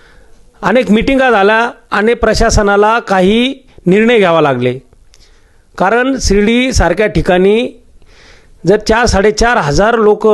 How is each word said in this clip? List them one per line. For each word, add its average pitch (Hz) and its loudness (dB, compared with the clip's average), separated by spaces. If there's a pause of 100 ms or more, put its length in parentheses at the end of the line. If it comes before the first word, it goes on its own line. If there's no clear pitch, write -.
(640)
अनेक 202 0
मिटिंगा 262 0
झाल्या 220 0 (200)
आणि 220 0
प्रशासनाला 220 0
काही 226 0 (320)
निर्णय 220 2
घ्यावा 170 2
लागले. 127 -2 (1000)
कारण 247 0
शिर्डीसारख्या 214 0
ठिकाणी 202 0 (840)
जर 196 2
चार, 220 -2
साडेचार 214 0
हजार 185 0
लोक 208 0